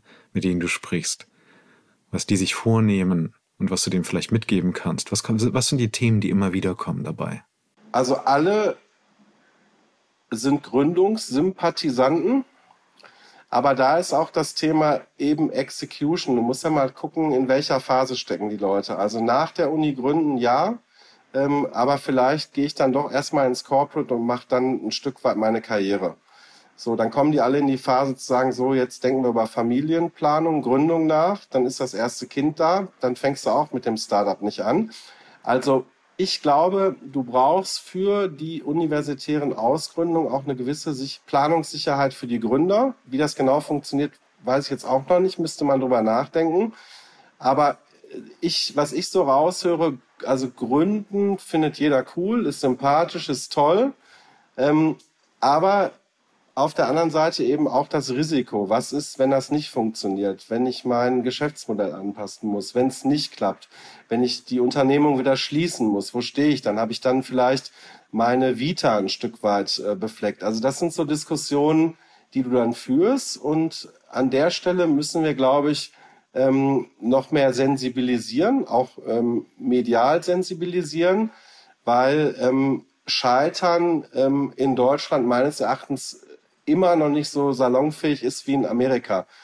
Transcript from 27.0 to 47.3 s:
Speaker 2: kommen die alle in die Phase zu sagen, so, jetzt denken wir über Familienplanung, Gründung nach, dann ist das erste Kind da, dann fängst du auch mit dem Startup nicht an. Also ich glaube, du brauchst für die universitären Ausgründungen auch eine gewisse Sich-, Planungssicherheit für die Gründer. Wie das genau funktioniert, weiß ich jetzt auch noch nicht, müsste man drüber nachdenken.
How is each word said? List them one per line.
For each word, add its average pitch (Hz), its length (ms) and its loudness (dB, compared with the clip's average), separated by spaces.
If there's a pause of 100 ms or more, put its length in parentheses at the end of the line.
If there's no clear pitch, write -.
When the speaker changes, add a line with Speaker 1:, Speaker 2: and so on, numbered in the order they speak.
Speaker 2:
kommen 147 200 2
die 147 80 2
alle 131 200 2
in 143 80 2
die 131 100 0
Phase 131 400 0
zu - 80 -14
sagen, 131 260 2
so, 127 220 0
jetzt 127 320 -2
denken 131 180 0
wir 123 60 2
über 113 180 0
Familienplanung, 156 1120 0
Gründung 156 460 2
nach, 165 420 2
dann 131 160 2
ist 131 140 -4
das 135 140 -4
erste 120 340 -4
Kind 147 320 -2
da, 185 300 2 (100)
dann 123 160 0
fängst 139 300 -4
du 135 60 0
auch 147 200 0
mit 123 140 -6
dem 110 100 -2
Startup 101 460 -2
nicht 104 200 -4
an. 165 300 0 (520)
Also 127 420 0 (320)
ich - 240 -4
glaube, 180 600 2
du 135 220 -6
brauchst 147 560 2
für 196 500 -2
die 156 340 -10
universitären 147 920 -2
Ausgründungen 156 800 -2
auch 135 140 -4
eine 139 100 -4
gewisse 143 380 -6
Sich-, 135 320 -10
Planungssicherheit 147 880 0
für - 140 -12
die 120 120 -2
Gründer. 180 560 2 (100)
Wie 131 120 -6
das 147 180 0
genau 135 240 2
funktioniert, 147 540 -4 (320)
weiß 135 200 0
ich - 60 -8
jetzt 127 140 -6
auch 135 220 0
noch 180 120 4
nicht, 185 200 0
müsste 160 260 -4
man 135 160 2
drüber 123 200 2
nachdenken. 160 720 0 (640)